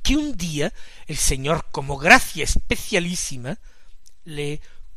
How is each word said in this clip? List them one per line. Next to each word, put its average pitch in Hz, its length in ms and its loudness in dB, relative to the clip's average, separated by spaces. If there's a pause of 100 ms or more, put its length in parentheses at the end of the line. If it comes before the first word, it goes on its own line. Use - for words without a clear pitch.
que 269 140 6
un 294 180 0
día 160 380 -2 (340)
el 151 100 -4
Señor, 143 540 2
como 143 260 -4
gracia 160 460 6
especialísima, 170 1120 0 (680)
le 147 360 -4 (360)